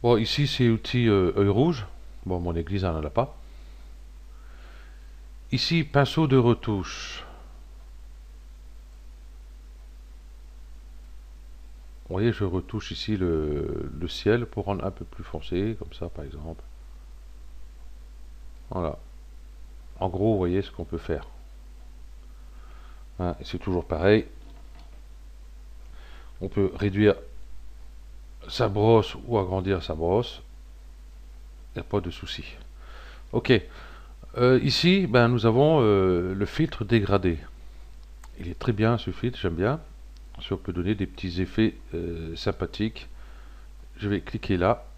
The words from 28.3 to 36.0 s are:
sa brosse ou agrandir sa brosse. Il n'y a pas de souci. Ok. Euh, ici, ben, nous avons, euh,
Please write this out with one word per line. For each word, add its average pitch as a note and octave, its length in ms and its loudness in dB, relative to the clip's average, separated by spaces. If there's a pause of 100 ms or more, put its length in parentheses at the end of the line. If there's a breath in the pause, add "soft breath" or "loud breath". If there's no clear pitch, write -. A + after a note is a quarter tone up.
sa A2+ 220 2
brosse G#2+ 460 8 (100)
ou A#2 120 2
agrandir F#2 460 2
sa D#2+ 120 -4
brosse. F2+ 460 2 (1300)
Il - 60 -4
n'y - 20 -6
a - 20 -6
pas - 160 0
de F2 120 -4
souci. - 340 -8 (880 loud breath)
Ok. - 180 4 (840 loud breath)
Euh, B2 240 8
ici, F3+ 460 6
ben, A#2+ 220 8
nous A#2+ 160 4
avons, C#3+ 360 8
euh, F#2+ 520 6